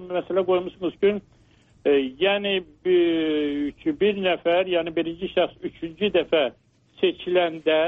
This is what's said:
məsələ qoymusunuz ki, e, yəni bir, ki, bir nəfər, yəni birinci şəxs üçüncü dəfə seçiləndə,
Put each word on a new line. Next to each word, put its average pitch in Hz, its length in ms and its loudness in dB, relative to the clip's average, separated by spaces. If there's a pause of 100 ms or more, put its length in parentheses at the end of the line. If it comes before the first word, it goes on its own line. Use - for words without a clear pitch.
məsələ 180 360 -2
qoymusunuz 180 540 -2
ki, 196 120 4 (760)
e, 143 60 4 (340)
yəni 202 280 0 (320)
bir, 156 840 0
ki, 156 300 -4
bir 202 240 0
nəfər, 180 480 0
yəni 165 220 -2
birinci 165 400 -4
şəxs 180 340 -2
üçüncü 165 460 -6
dəfə 160 280 2 (560)
seçiləndə, 170 880 0